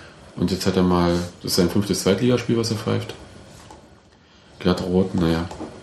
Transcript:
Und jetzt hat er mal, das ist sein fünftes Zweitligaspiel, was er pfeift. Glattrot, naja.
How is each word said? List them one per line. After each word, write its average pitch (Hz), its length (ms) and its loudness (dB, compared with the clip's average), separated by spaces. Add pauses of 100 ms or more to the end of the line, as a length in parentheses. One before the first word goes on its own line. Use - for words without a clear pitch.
(360)
Und 92 160 0
jetzt 90 140 -2
hat 92 100 0
er 92 80 4
mal, 87 280 4 (300)
das 87 100 -6
ist - 60 -2
sein 87 120 4
fünftes 101 340 0
Zweitligaspiel, 120 540 2
was 110 140 0
er 110 60 -2
pfeift. 107 360 -4 (1500)
Glattrot, 92 560 0
naja. 82 300 2 (380)